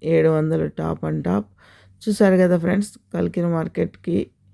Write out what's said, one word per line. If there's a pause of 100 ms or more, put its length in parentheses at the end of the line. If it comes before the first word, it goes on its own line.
ఏడు
వందలు (140)
top (100)
and
top. (560)
చూసారు
కదా
ఫ్రెండ్స్, (240)
కలికిరి
మార్కెట్కి, (340)